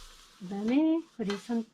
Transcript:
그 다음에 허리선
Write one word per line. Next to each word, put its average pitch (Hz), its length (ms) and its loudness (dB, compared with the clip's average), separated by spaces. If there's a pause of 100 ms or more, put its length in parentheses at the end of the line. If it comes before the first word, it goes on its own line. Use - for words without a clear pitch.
(400)
그 185 80 -12
다음에 262 520 2 (180)
허리선 220 560 -4